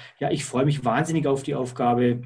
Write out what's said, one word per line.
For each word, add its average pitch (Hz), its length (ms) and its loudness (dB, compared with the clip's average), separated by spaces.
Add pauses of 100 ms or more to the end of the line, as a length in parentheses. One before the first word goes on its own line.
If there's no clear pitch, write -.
(200)
ja, 143 100 -2
ich 147 160 -2
freue 131 200 0
mich 147 200 0
wahnsinnig 147 400 0
auf 135 160 2
die 143 140 -4
Aufgabe 123 720 0